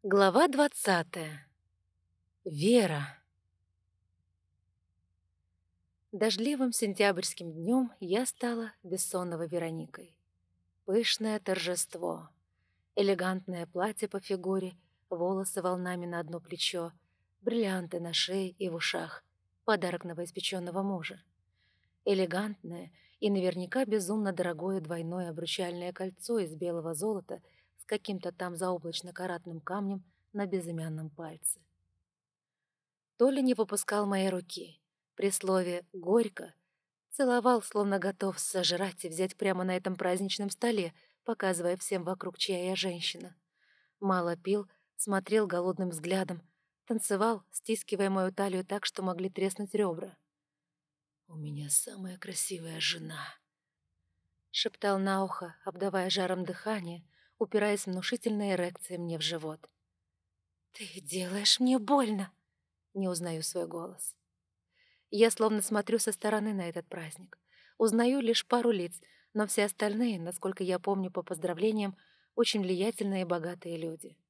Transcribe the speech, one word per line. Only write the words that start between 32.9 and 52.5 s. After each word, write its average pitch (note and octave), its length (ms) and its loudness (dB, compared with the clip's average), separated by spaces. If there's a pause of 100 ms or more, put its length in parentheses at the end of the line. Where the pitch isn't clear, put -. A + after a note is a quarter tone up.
Толя C4+ 240 4
не B3+ 140 4
выпускал G#3 520 0
моей G3 220 2
руки. F3+ 520 -6 (340)
При G3 160 2
слове F3+ 600 2
«горько» F#3 640 2 (560)
целовал, B3 520 4
словно G3+ 360 2
готов F#3+ 400 -2
сожрать F3+ 680 0
и F3 40 -6
взять F3+ 280 -2
прямо F#3 280 0
на F#3 120 0
этом F#3 200 -2
праздничном F#3+ 540 0
столе, G3+ 440 0 (300)
показывая F3+ 520 0
всем F#3 280 -2
вокруг, F#3 340 -4
чья F3+ 300 0
я F#3 80 0
женщина. F3 600 -4 (600)
Мало F3+ 380 2
пил, G3 320 0 (280)
смотрел G3+ 520 2
голодным F3+ 420 0
взглядом, F3 520 -2 (420)
танцевал, A3 680 0
стискивая G3 600 -2
мою F#3+ 220 2
талию F#3 320 -2
так, G3+ 220 -4
что - 160 -4
могли F#3 260 -2
треснуть F#3+ 460 -2
рёбра. F#3+ 420 0 (1120)
«У E3+ 80 -20
меня D3 360 -8
самая F#3 480 2
красивая E3 600 -6